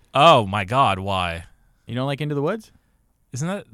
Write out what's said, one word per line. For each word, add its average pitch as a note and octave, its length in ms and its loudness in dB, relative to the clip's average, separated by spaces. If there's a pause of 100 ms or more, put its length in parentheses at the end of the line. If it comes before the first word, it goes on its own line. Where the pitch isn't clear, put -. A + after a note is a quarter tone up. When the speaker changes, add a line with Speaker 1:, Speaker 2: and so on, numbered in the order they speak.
(120)
Speaker 1:
Oh C#3 320 6
my G2 200 -4
God, A2 340 0
why? F2+ 460 -4 (420)
Speaker 2:
You A2+ 80 -12
don't B2+ 140 -6
like C#3+ 120 -6
Into D3+ 140 -6
the C#3+ 80 -4
Woods? G#3 300 -6 (600)
Speaker 1:
Isn't C3 160 -6
that, G3+ 260 -10